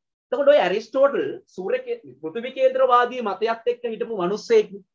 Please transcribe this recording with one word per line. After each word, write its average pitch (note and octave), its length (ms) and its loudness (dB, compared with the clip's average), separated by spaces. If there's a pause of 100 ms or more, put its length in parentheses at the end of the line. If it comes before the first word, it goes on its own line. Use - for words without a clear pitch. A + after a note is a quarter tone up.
(320)
එතකොට C#4+ 220 4
ඔය D4 60 6
ඇරිස්ටෝටල් A3+ 680 0 (200)
සූර්ය F#3+ 340 -6
කේ-, - 220 -10 (160)
පෘථිවි A3+ 340 -10
කේන්ද්‍රවාදී B3+ 680 2
මතයත් A3 480 -4
එක්ක A#3+ 160 -6
හිටපු A3+ 320 -6
මිනිස්සෙක්. G#3 560 0 (220)